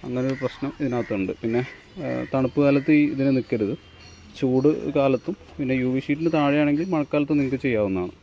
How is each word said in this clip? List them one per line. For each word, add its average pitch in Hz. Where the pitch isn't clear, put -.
അങ്ങനെ 127
ഒരു 135
പ്രശ്നം 135
ഇതിനകത്തുണ്ട്. 110
പിന്നെ, 117
ആ, 123
തണുപ്പ് 131
കാലത്ത് 139
ഈ 147
ഇതിന് 135
നിൽക്കരുത്. 113
ചൂട് 135
കാലത്തും 139
പിന്നെ 131
യു 127
വി 131
ഷീറ്റിന് 156
താഴെയാണെങ്കിൽ 147
മഴക്കാലത്ത് 151
നിങ്ങൾക്ക് 135
ചെയ്യാവുന്നതാണ് 101